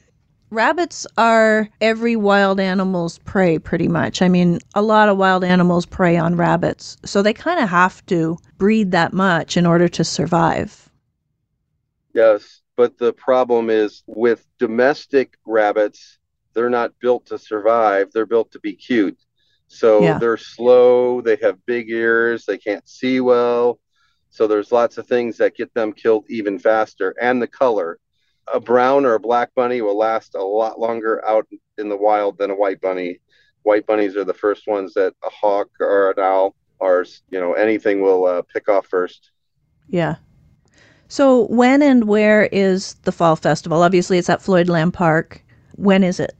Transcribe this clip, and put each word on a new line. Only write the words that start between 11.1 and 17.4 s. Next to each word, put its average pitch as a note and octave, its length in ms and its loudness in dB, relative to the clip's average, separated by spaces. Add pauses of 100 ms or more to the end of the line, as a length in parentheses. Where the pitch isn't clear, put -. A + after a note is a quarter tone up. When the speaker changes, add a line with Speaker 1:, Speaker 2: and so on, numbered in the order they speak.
Speaker 2:
Yes, A2 480 2 (140)
but A#2+ 220 0
the A#2 160 0
problem A#2+ 560 0
is A2 380 -2
with A2+ 380 -2 (140)
domestic B2+ 840 -2
rabbits, G#2+ 720 -2 (360)
they're A#2+ 160 -2
not A#2+ 300 -4
built A#2+ 280 -2
to A2 100 -10
survive. G#2+ 760 0